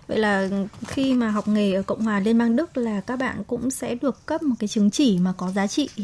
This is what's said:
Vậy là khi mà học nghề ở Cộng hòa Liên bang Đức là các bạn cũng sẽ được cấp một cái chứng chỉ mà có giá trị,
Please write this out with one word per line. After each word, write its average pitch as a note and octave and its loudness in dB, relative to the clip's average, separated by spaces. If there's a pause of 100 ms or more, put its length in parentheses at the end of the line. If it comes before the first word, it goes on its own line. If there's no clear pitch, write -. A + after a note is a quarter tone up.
Vậy - -2
là G3 2 (380)
khi C4+ 0
mà A#3 2
học G#3 -2
nghề G#3 2
ở G3 0
Cộng G#3 -2
hòa G#3+ 0
Liên A3+ 4
bang A#3 4
Đức E4 -2
là A3+ -2
các B3 -6
bạn A#3+ -4
cũng B3 -4
sẽ A#3+ -6
được B3 -4
cấp D#4+ -2
một C#4 0
cái G#3 -4
chứng G#3 4
chỉ A3+ 4
mà F#3 2
có F3+ -6
giá G3 0
trị, C4+ -2 (160)